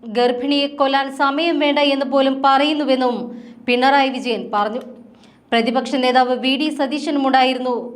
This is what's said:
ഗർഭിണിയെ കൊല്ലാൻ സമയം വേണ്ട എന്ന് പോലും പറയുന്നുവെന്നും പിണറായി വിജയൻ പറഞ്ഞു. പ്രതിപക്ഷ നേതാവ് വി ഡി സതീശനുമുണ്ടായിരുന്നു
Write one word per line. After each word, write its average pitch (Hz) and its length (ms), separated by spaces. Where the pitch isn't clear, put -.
ഗർഭിണിയെ 269 500
കൊല്ലാൻ 277 280
സമയം 302 420
വേണ്ട 294 160
എന്ന് 269 180
പോലും 269 220
പറയുന്നുവെന്നും 269 720
പിണറായി 269 500
വിജയൻ 214 260
പറഞ്ഞു. 214 300
പ്രതിപക്ഷ 233 400
നേതാവ് 254 400
വി 262 180
ഡി 311 80
സതീശനുമുണ്ടായിരുന്നു 262 960